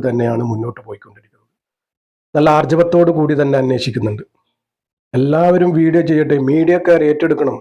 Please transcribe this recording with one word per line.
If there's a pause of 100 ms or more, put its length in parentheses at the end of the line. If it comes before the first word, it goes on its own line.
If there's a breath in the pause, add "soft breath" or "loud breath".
തന്നെയാണ്
മുന്നോട്ട്
പോയിക്കൊണ്ടിരിക്കുന്നത്. (880)
നല്ല
ആർജവത്തോടു
കൂടി
തന്നെ
അന്വേഷിക്കുന്നുണ്ട്. (920)
എല്ലാവരും
വീഡിയോ
ചെയ്യട്ടെ, (120)
മീഡിയക്കാർ (100)
ഏറ്റെടുക്കണം.